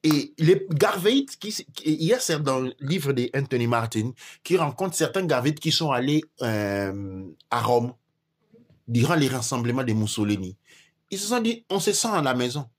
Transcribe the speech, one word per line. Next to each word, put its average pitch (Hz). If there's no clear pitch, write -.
Et 151
les 165
Garveyites, 208
qui, 208
qui, 156
hier 175
c'est 156
dans 135
le 127
livre 139
de 123
Anthony 127
Martin, 117
qui 180
rencontre 165
certains 185
Garveyites 147
qui 160
sont 156
allés, 135
euh, 101
à 117
Rome 123
durant 120
les 143
rassemblements 123
de 117
Mussolini. 104
Ils 196
se 208
sont 240
dit, 226
on 190
se 208
sent 226
à 185
la 131
maison. 123